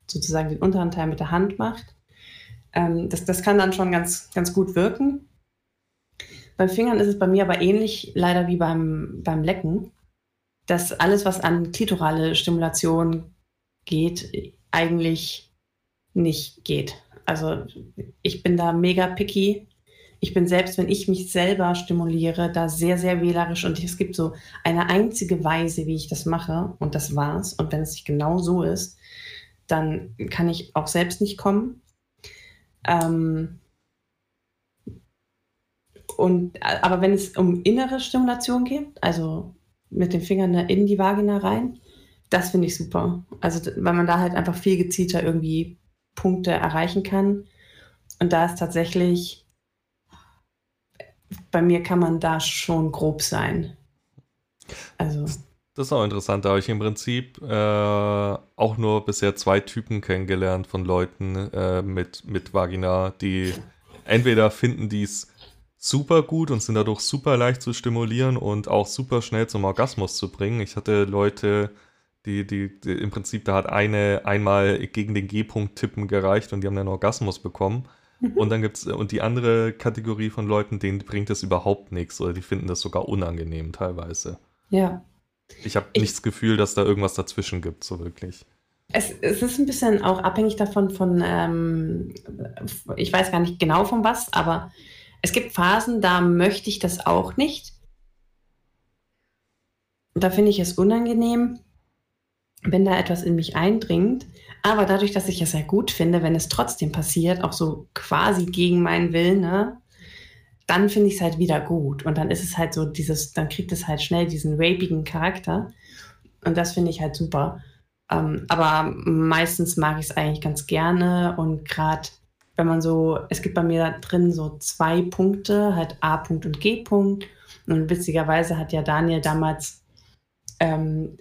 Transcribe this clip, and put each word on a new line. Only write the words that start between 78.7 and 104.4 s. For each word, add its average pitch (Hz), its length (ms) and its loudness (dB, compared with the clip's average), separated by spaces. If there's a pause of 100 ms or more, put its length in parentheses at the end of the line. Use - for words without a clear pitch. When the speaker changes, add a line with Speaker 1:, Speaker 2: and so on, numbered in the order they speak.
Speaker 2:
und 101 260 -4
die - 100 0
andere 113 500 2
Kategorie 110 580 -4
von 107 160 -4
Leuten, 104 340 0
denen 98 200 -2
bringt 101 300 -4
das 101 120 -4
überhaupt 95 500 0
nichts 87 280 -8
oder 87 120 -2
die 92 100 -8
finden 95 240 -4
das 90 140 -4
sogar - 280 -4
unangenehm 82 640 -4
teilweise. 87 640 -8 (320)
Speaker 1:
Ja. 185 340 0 (580)
Speaker 2:
Ich 107 140 -4
hab - 180 -2
Speaker 1:
Ich 107 80 2
Speaker 2:
nicht 107 120 0
das - 80 -10
Gefühl, 110 340 0
dass 101 180 0
da 101 80 4
irgendwas 98 320 2
dazwischen 92 480 -6
gibt, 85 220 -10
so 90 160 -10
wirklich. 87 440 -14 (480)
Speaker 1:
Es, - 280 -2
es 202 220 -2
ist 247 160 -2
ein 277 80 2
bisschen 220 360 2
auch 185 180 2
abhängig 208 360 0
davon 202 340 0
von, 180 340 2
ähm, 165 920 -2 (800)
ich 175 160 -2
weiß 185 180 2
gar 175 100 2
nicht 175 180 0
genau 170 260 4
von 226 180 0
was, - 300 0
aber 165 400 -2 (480)
es - 120 0
gibt - 200 -2
Phasen, 220 480 2
da 180 200 4
möchte 175 500 4
ich - 80 -4
das 180 280 -2
auch 175 300 2
nicht. 285 380 -2 (2500)
Da 185 160 2
finde 208 220 6
ich 202 80 2
es 180 160 -2
unangenehm, 233 840 2 (1040)
wenn 190 220 4
da 185 140 4
etwas 175 240 -2
in 170 140 2
mich 165 200 -2
eindringt. 202 680 2 (360)